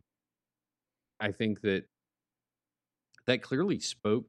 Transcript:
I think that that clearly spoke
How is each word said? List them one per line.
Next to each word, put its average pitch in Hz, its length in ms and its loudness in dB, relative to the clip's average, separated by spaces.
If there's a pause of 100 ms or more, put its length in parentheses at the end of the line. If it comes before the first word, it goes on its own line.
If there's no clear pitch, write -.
(1200)
I 107 100 0
think 107 300 -2
that 95 240 2 (1400)
that 123 160 2
clearly 156 380 -2
spoke 113 500 -2